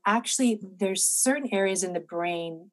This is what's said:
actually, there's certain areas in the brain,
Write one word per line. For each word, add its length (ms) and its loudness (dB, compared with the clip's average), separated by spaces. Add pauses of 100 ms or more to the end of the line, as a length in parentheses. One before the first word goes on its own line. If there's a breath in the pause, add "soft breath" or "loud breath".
actually, 560 2
there's 420 -2
certain 480 0
areas 300 2
in 120 -2
the 60 -2
brain, 720 -6